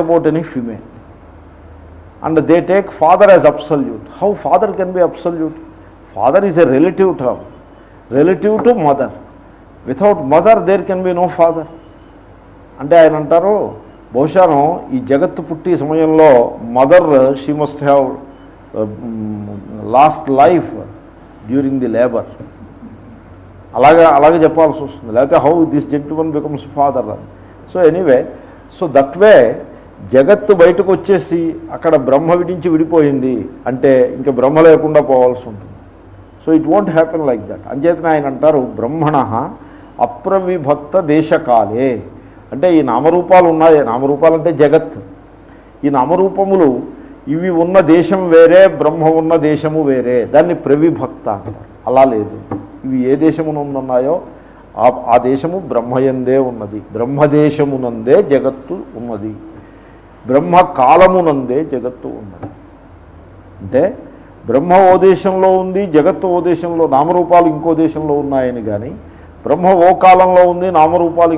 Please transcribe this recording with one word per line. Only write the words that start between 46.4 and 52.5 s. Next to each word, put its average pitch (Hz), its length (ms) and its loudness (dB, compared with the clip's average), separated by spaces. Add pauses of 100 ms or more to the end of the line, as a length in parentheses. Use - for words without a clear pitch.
ఇవి 175 160 -4 (120)
ఉన్న 180 140 0 (180)
దేశం 170 260 0 (140)
వేరే, 165 260 8 (200)
బ్రహ్మ 156 240 -2 (160)
ఉన్న 160 120 -2 (160)
దేశము 156 320 -2 (100)
వేరే, 123 260 -2 (180)
దాన్ని 170 200 2 (120)
ప్రవిభక్త 147 600 -2 (120)
అంటారు. 104 300 -16 (200)
అలా 131 160 4 (100)
లేదు, 104 220 -6 (480)